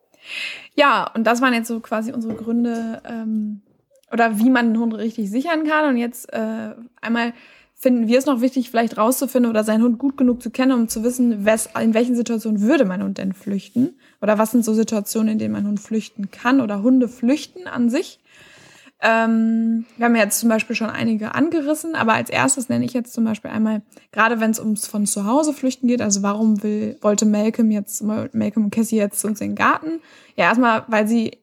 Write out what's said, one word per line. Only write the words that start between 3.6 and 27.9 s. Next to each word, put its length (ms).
oder 280
wie 100
man 180
einen 120
Hund 160
richtig 340
sichern 380
kann. 220
Und 80
jetzt, 360
äh, 400
einmal 320
finden 320
wir 100
es 80
noch 160
wichtig, 280
vielleicht 280
rauszufinden 520
oder 140
seinen 200
Hund 160
gut 180
genug 240
zu 80
kennen, 220
um 160
zu 160
wissen, 420
wes-, 240
in 140
welchen 220
Situationen 460
würde 240
mein 180
Hund 140
denn 160
flüchten? 600
Oder 160
was 140
sind 120
so 100
Situationen, 600
in 60
denen 140
mein 140
Hund 120
flüchten 520
kann 300
oder 200
Hunde 280
flüchten 580
an 220
sich? 300
Ähm, 840
wir 80
haben 100
jetzt 240
zum 80
Beispiel 280
schon 140
einige 460
angerissen, 600
aber 180
als 160
erstes 400
nenne 160
ich 80
jetzt 200
zum 120
Beispiel 260
einmal, 300
gerade 260
wenn's 180
ums 300
von 180
zu 200
Hause 280
flüchten 340
geht, 140
also 220
warum 400
will, 380
wollte 240
Malcolm 460
jetzt, 320